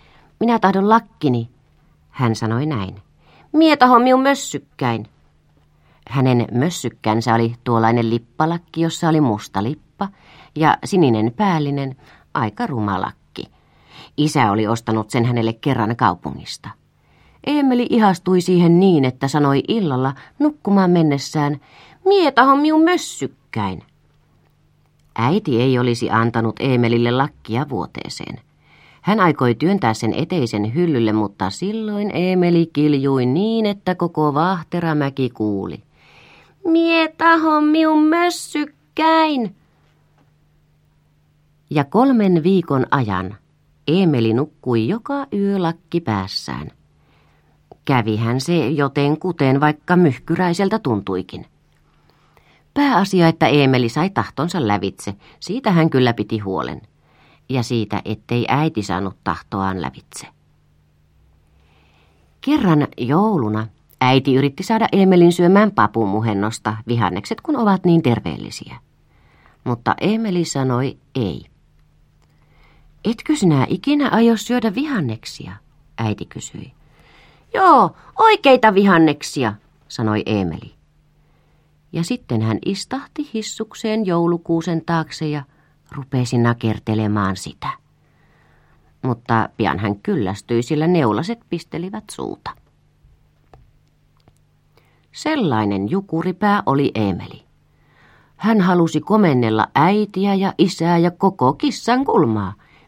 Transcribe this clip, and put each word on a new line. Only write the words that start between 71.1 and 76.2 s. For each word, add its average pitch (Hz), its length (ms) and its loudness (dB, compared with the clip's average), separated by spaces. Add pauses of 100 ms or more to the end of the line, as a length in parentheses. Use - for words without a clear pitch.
ei. 95 320 -6 (1600)
"Etkö 240 320 -2
sinä 156 320 2
ikinä 277 400 -2
aio 226 280 4
syödä 226 380 -2
vihanneksia?" 190 760 -6 (460)
äiti 107 280 -4